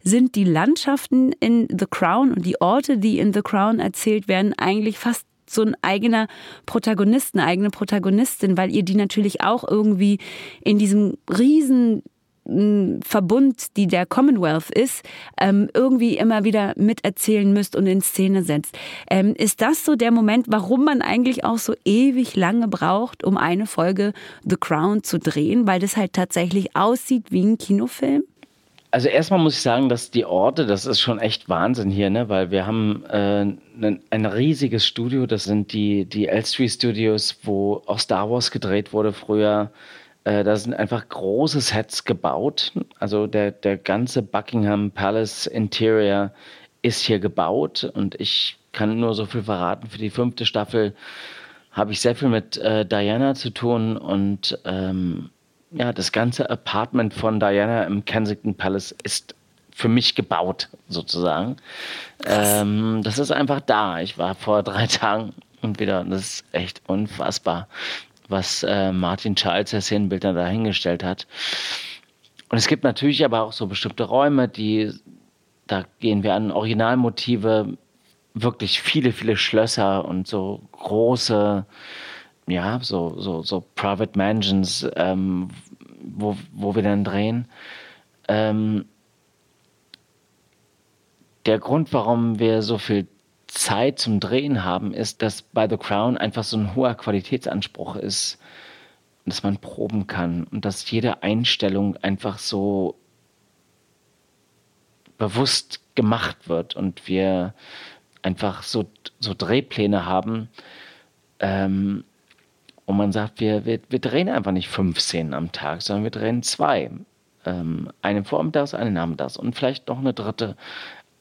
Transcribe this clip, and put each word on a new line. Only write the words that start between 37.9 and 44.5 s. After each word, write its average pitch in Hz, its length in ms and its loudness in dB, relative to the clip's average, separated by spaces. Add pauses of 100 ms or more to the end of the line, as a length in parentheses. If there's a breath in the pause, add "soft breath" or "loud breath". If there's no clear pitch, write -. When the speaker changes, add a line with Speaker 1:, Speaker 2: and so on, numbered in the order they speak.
Speaker 2:
Star 107 300 0
Wars 120 220 0
gedreht 101 400 -2
wurde 107 220 0
früher. 104 580 0 (520 loud breath)
Äh, 104 200 2
da 104 120 2
sind 107 180 -4
einfach 107 360 -4
große 135 520 0
Sets - 420 -4
gebaut. - 720 -2 (260)
Also 104 280 0
der, 104 240 0
der 98 260 -2
ganze 113 440 -2
Buckingham 104 720 0